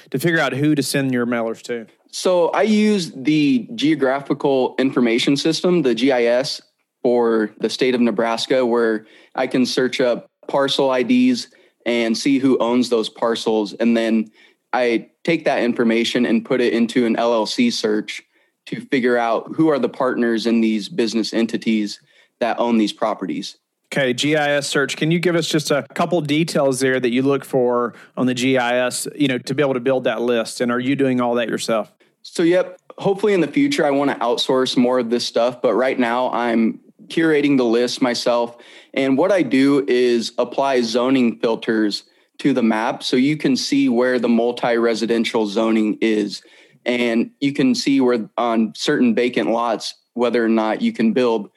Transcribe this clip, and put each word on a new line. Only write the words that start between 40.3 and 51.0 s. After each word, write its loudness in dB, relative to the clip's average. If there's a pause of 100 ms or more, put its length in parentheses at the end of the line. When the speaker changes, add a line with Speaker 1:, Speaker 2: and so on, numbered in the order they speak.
Speaker 2:
apply 0
zoning 0
filters -2 (380)
to 2
the 0
map. 0
So -2
you 2
can 0
see 0
where 2
the -2
multi-residential 0
zoning 0
is. -2 (420)
And -2 (100)
you -2
can 2
see 0
where 0
on 0
certain 0
vacant 0
lots, -4 (180)
whether 0
or 0
not 0
you 0
can 0